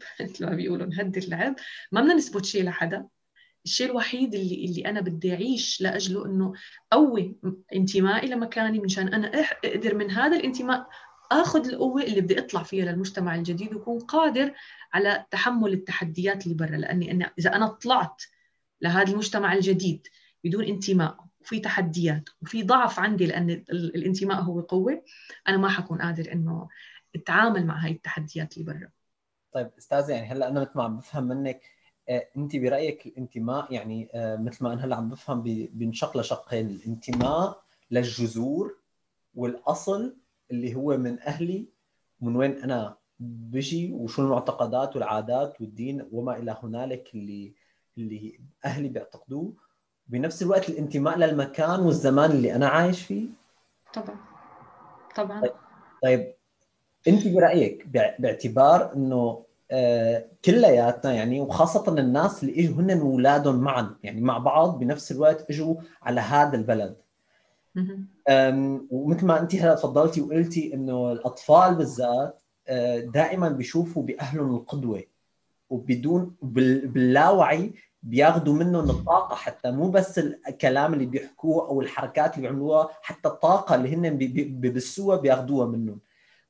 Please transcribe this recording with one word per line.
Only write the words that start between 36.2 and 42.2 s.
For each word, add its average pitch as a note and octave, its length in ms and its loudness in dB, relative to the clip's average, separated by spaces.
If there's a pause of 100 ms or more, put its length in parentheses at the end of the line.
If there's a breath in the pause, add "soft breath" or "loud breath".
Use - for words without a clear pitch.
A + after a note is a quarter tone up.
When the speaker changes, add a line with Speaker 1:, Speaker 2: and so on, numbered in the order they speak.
Speaker 2:
الانتماء A#2+ 960 -4 (280)
للجذور A#2+ 840 -2 (580)
والأصل D3+ 840 -4 (340)
اللي A#2+ 240 -6
هو C#3 220 -2
من B2 240 -4
أهلي، E3+ 480 -6 (520)